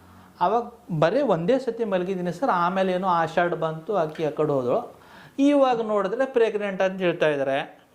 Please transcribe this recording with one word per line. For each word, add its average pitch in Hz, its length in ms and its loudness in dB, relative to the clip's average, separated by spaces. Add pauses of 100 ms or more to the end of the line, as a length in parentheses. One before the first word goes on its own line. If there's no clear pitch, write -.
(400)
ಅವಾಗ 214 320 0 (280)
ಬರೀ 175 220 4
ಒಂದೇ 214 380 2
ಸತಿ 233 240 -6
ಮಲಗಿದ್ದೀನಿ 180 500 -2
ಸರ್, 247 160 -2
ಆಮೇಲೆ 185 440 0
ಏನೋ 185 140 -2
ಆಷಾಢ 170 460 0
ಬಂತು, 165 420 -4
ಆಕಿ 160 300 -2
ಆ 147 40 0
ಕಡೆ 151 220 0
ಹೋದಳು, 139 440 0 (440)
ಇವಾಗ 277 420 4
ನೋಡಿದ್ರೆ 214 440 0
ಪ್ರೆಗ್ನೆಂಟ್ 208 560 0
ಅಂತ 190 200 -2
ಹೇಳ್ತಾ 165 280 2
ಇದ್ದಾರೆ. 139 520 -2 (140)